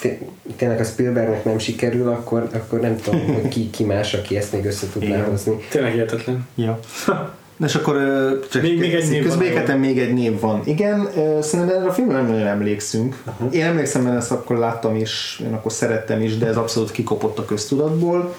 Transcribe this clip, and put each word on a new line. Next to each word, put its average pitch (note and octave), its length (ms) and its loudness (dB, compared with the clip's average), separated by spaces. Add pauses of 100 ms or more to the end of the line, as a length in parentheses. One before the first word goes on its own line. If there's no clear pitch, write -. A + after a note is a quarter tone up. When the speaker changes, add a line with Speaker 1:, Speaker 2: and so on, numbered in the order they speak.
Speaker 1:
té-, - 180 0 (360)
tényleg A#2 240 0
a A2+ 40 2
Spielbergnek A2+ 640 0
nem A2+ 140 2
sikerül, A#2+ 500 0
akkor, A#2 440 0
akkor A2+ 260 -2
nem A2+ 180 2
tudom, D#3 360 0
hogy A2 140 0
ki, A2+ 220 -2
ki - 140 -2
más, G2+ 300 0
aki G2 240 -2
ezt G2+ 160 -2
még G2 120 0
össze G2+ 280 -2
tudná G#2 140 -2
Speaker 2:
Igen. G#2 220 2
Speaker 1:
hozni. G2+ 240 0 (160)
Speaker 3:
Tényleg B2+ 220 0
hihetetlen. A#2 640 -2
Speaker 2:
Ja. A2+ 240 0 (760)
Na D#3+ 80 0
és D3+ 100 0
akkor, D3 200 2
ö, C3+ 440 2 (120)
csak C3+ 100 2
Speaker 3:
Még, E3+ 180 2
még E3+ 140 2
egy D#3+ 160 2
név D3 180 2
van, - 100 4
Speaker 2:
közbéketem, D#3+ 380 2
Speaker 3:
jó. C3+ 140 4
Speaker 2:
még B2+ 100 2
egy B2 140 2
név A#2 260 2
van. G#2+ 260 0
Igen, G3+ 420 2 (100)
ö, D#3 240 2
szerintem F3 360 2
erre F#3 120 0
a F3+ 40 0
filmre A#3 280 2
nem B2 100 2
nagyon A2 160 2
emlékszünk. G#2 680 0 (100)
Speaker 3:
Aha. A#2 260 -4
Speaker 2:
Én E3 120 2
emlékszem, D3+ 380 0
mert B2 160 2
ezt A#2+ 140 -2
akkor A#2+ 260 0
láttam A2+ 380 0
is, - 500 -4
én A2+ 80 -2
akkor A2 180 -4
szerettem A2+ 500 0
is, A2 160 0
de A2+ 100 0
ez A2 100 2
abszolút A2+ 340 0
kikopott G#2+ 480 -2
a G#2 60 -4
köztudatból. E3 920 0